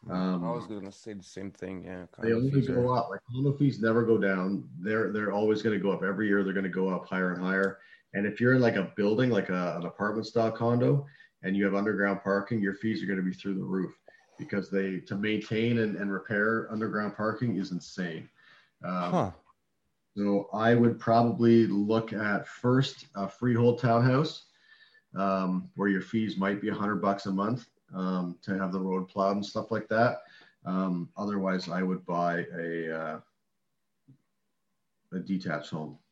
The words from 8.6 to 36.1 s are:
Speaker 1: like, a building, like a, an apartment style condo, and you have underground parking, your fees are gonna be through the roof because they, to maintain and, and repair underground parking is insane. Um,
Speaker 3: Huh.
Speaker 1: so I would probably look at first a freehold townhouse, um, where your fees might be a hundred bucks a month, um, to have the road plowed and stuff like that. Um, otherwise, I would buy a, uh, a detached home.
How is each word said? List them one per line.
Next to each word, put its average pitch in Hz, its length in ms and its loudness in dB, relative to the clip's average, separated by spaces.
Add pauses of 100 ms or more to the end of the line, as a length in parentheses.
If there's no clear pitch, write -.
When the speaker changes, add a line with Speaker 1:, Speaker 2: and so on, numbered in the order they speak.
Speaker 1:
like, 113 160 4
a 92 180 -2
building, 110 340 2
like 98 200 0
a, 90 280 -2
an 87 80 -6
apartment 107 400 -4
style 113 260 0
condo, 120 540 2 (380)
and 95 120 0
you 101 100 2
have 95 100 2
underground 101 480 0
parking, 101 380 0
your 98 120 0
fees 101 300 -4
are - 20 -6
gonna 95 160 -2
be 92 120 -2
through 98 220 -6
the 95 80 -4
roof 92 300 -4 (460)
because 98 320 -6
they, 95 300 -2
to - 140 -8
maintain 107 640 0
and, 107 180 0
and 101 140 -4
repair 107 600 0
underground 104 440 -4
parking 107 420 -2
is 98 140 -4
insane. 87 580 -8 (540)
Um, 90 280 -4
Speaker 3:
Huh. 135 200 0 (840)
Speaker 1:
so 101 380 0
I 110 220 6
would 117 240 4
probably 117 680 6
look 104 460 0
at 104 340 -2
first - 680 0
a 98 120 -4
freehold 120 520 2
townhouse, 127 680 4 (680)
um, 95 600 0
where 101 140 0
your 95 120 2
fees 110 360 -2
might 101 240 0
be 104 80 -4
a 107 40 -2
hundred 104 280 -2
bucks 98 240 0
a 104 60 -4
month, 104 340 -2 (300)
um, 92 480 -4
to 95 140 -4
have 95 160 -4
the 98 60 -2
road 92 280 -4
plowed 98 300 0
and 101 80 -4
stuff - 260 -6
like 107 160 -4
that. 117 360 2 (420)
Um, 90 500 -2
otherwise, 95 540 -2
I 90 140 -2
would 92 220 -2
buy 87 400 0 (140)
a, 82 320 -4
uh, 80 280 -6 (1900)
a 92 60 -4
detached 90 500 -4
home. 78 280 -8 (140)